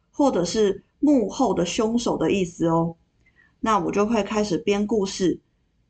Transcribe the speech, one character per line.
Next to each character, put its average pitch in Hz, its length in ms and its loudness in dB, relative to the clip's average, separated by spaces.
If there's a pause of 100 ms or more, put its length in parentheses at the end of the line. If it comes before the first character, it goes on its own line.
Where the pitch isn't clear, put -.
(120)
或 277 180 2
者 185 140 0
是 196 380 0 (160)
幕 269 300 2
后 196 260 0
的 170 100 0
凶 220 320 -2
手 214 200 -2
的 160 160 0
意 190 120 0
思 170 220 -4
哦。 165 300 0 (640)
那 220 180 2
我 160 140 -2
就 202 120 2
会 214 180 0
开 208 220 -2
始 175 140 -2
编 202 280 -2
故 208 200 0
事， 175 340 -2 (500)